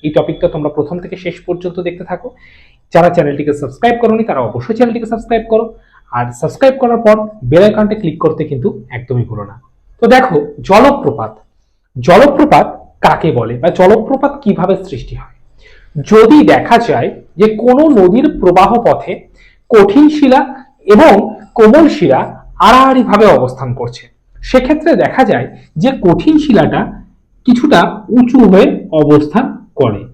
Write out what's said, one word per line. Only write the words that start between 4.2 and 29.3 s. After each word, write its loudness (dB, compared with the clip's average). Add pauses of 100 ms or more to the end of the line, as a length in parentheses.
তারা -4
অবশ্যই -8
চ্যানেলটিকে -4
সাবস্ক্রাইব -6
করো। 0 (520)
আর -4 (160)
সাবস্ক্রাইব 0
করার -2
পর 4 (340)
বেল 4
আইকনটা 0
ক্লিক -6
করতে -2
কিন্তু -6 (280)
একদমই -8
ভুলো -12
না। -20 (460)
তো 0 (100)
দেখো, 0 (320)
জলপ্রপাত, 0 (760)
জলপ্রপাত 4 (380)
কাকে 0 (100)
বলে -6
বা 0 (100)
জলপ্রপাত 0 (100)
কিভাবে -2 (140)
সৃষ্টি -14
হয়? -20 (800)
যদি 6 (140)
দেখা 0 (120)
যায় -2 (320)
যে 4 (180)
কোনো 2 (160)
নদীর 2 (140)
প্রবাহ 4 (160)
পথে -2 (600)
কঠিন 6 (120)
শিলা 4 (540)
এবং 6 (460)
কোমল 6 (100)
শিলা 0 (460)
আড়াআড়িভাবে 2 (120)
অবস্থান -6 (120)
করছে, -12 (460)
সেক্ষেত্রে 0 (140)
দেখা -2
যায় -2 (360)
যে 0 (160)
কঠিন 0 (100)
শিলাটা 0 (680)
কিছুটা 2 (360)
উঁচু 2 (120)
হয়ে 4 (360)
অবস্থান 0 (360)